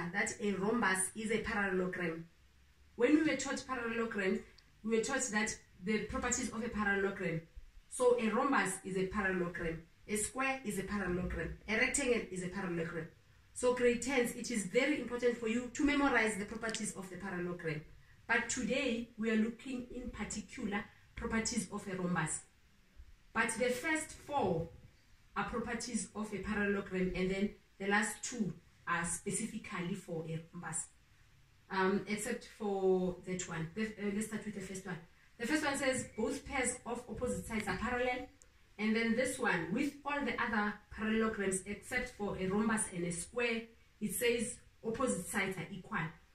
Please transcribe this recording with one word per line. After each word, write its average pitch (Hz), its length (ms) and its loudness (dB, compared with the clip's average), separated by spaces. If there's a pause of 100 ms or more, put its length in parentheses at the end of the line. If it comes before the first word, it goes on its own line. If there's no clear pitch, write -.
(120)
that 208 300 0
a 208 140 2
rhombus 196 600 2
is 220 160 -2
a 214 60 4
parallelogram. 180 880 0 (720)
When 269 180 8
we 320 80 6
were 277 140 4
taught - 280 -2
parallelogram, 226 760 0 (420)
we 220 140 2
were 220 60 4
taught 262 180 0 (100)
that 214 260 0 (240)
the 208 240 2
properties 254 460 -2
of 220 100 -4
a - 60 -4
parallelogram. 196 760 2 (480)
So 240 300 6
a 220 120 2
rhombus 226 420 4 (100)
is 190 140 -2
a 185 100 4
parallelogram, 175 760 0 (240)
a 208 120 -2
square 262 480 0
is 190 120 -2
a 190 60 -2
parallelogram, 180 760 -2 (120)
a 226 80 2
rectangle 247 520 2
is 180 140 -4
a 180 60 -4
parallelogram. 170 580 -4 (460)
So 247 220 2
grade 240 260 4
tens, 247 340 2
it 247 160 -6
is 202 140 0
very 262 340 4
important 240 380 0
for 220 100 -2
you 247 260 0
to 285 120 2
memorize 254 500 4
the 202 100 -4
properties 220 520 -4
of 185 120 -10
the 175 60 -10
parallelogram. 175 680 -4 (460)
But - 220 2
today 247 680 0
we 220 120 0
are 220 80 4
looking 247 580 -2
in 247 140 -6
particular 214 720 -4 (320)
properties 220 560 -2
of 202 160 -6
a 185 80 -4
rhombus. 175 460 0 (920)
But 233 180 2
the 247 180 2
first 311 420 -2
four 190 580 0 (640)
are - 100 0
properties 233 720 -2
of 208 180 -4
a 185 60 -4
parallelogram, 196 760 0
and 185 160 2
then 196 180 2 (300)
the 196 80 -2
last 214 360 2
two 220 300 -2 (340)
are 180 180 0
specifically 196 880 -4
for 165 340 -4
a 160 120 -4 (140)
rhombus. 175 340 -6 (840)
Um, 190 360 4
except 208 380 -2 (120)
for 190 600 4 (100)
that 185 200 -4
one. 160 280 -4
The, 214 100 0
uh, 202 300 -2
let's 220 120 0
start 208 160 -6
with 214 120 -6
the 196 60 -6
first 185 260 -8
one. 160 100 -4 (400)
The - 80 -4
first 302 180 2
one 277 140 0
says 262 300 2 (100)
both 262 280 -2
pairs 262 300 0 (100)
of 233 220 -6
opposite 196 380 -4
sides 214 220 -2
are 190 100 -2
parallel. 247 500 0 (520)
And 220 160 4
then 226 200 4
this 269 220 2
one, 180 340 2
with 285 220 2 (100)
all 285 220 -2
the 233 160 0
other 214 320 2 (240)
parallelograms 214 680 2
except 247 500 -4
for 196 200 -2
a 185 100 0
rhombus 214 380 2 (100)
and 175 100 -2
a 170 60 0
square, 233 500 -2 (400)
it 214 140 -2
says 233 400 2 (280)
opposite 220 440 0
sides 190 300 -2
are 160 140 -6
equal. 196 280 -6 (360)